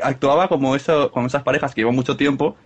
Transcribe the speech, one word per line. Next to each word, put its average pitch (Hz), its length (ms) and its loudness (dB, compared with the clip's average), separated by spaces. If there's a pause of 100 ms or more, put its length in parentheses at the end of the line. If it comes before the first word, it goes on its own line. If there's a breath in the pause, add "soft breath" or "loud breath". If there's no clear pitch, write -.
actuaba 143 460 2
como 139 260 0
eso, 143 360 0
como 123 160 -2
esas 127 160 -4
parejas 135 300 -2
que - 80 -2
llevan 120 140 2
mucho 131 220 -2
tiempo, 143 380 0 (100)